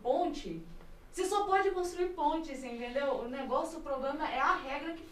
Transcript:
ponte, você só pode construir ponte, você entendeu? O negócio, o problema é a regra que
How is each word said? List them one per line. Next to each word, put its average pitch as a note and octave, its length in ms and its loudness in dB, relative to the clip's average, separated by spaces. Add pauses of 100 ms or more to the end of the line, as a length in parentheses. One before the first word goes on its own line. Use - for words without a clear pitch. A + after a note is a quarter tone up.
ponte, B3 580 0 (520)
você F4+ 120 0
só G4+ 200 4
pode G4 260 4
construir F4+ 360 0
ponte, D#4+ 500 2
você C4 100 -8
entendeu? A#3+ 580 0
O A#3+ 40 -4
negócio, C#4 500 -2
o - 40 -10
problema C#4 460 -2
é B3 120 0
a E4 160 4
regra C#4+ 380 -4
que - 180 -12